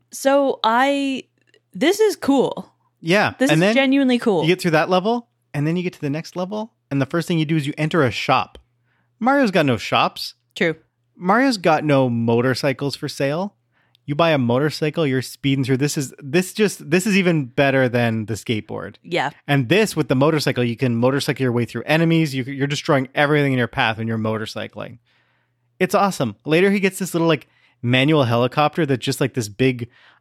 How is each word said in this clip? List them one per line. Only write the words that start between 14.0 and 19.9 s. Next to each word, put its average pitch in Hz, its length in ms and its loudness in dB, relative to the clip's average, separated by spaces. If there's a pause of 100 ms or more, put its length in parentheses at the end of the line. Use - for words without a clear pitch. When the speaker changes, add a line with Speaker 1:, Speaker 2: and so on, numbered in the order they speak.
Speaker 2:
You 143 80 -6
buy 165 180 2
a 147 60 2
motorcycle, 143 680 0
you're 131 160 0
speeding 135 420 -2
through. 127 140 2
This 147 180 0
is, 135 160 -6 (100)
this 165 300 -2
just, 185 380 -2
this 185 160 2
is 196 100 2
even 170 300 2
better 135 420 2
than 113 380 -2
the 110 80 -6
skateboard. 104 680 -8
Speaker 1:
Yeah. 151 280 -4 (160)
Speaker 2:
And 139 240 0
this, 202 260 2